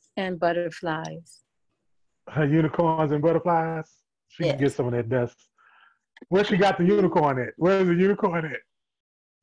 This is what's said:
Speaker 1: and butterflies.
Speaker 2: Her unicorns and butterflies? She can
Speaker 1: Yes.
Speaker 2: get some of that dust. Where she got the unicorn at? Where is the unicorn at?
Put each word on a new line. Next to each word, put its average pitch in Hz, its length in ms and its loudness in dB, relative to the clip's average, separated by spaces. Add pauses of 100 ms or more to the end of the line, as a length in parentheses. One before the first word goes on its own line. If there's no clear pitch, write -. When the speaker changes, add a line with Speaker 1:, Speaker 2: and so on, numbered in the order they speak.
(160)
Speaker 1:
and 185 220 -4
butterflies. 165 1000 -6 (880)
Speaker 2:
Her 151 160 -2
unicorns 156 680 0
and 147 80 0
butterflies? 165 720 0 (380)
She - 160 -6
can 139 80 0
Speaker 1:
Yes. 135 80 -6
Speaker 2:
get 139 120 2
some 123 140 -4
of 120 60 -4
that 120 160 -4
dust. 120 280 -2 (920)
Where 196 160 2
she 208 120 0
got 190 220 2
the 175 60 2
unicorn 170 580 2
at? 113 140 -6
Where 190 240 2
is 180 80 2
the 170 60 2
unicorn 180 500 0
at? 135 160 -10 (840)